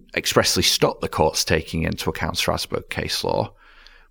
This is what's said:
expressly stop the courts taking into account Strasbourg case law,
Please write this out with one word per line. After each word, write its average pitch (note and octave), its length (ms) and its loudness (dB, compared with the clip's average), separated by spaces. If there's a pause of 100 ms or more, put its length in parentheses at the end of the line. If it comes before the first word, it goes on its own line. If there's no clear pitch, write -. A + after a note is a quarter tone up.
(180)
expressly - 460 2
stop - 360 2
the E2 80 -2
courts - 380 2
taking D#2+ 380 0
into E2 260 -4
account E2 280 -4
Strasbourg - 520 -2
case - 340 -4
law, - 300 -2 (580)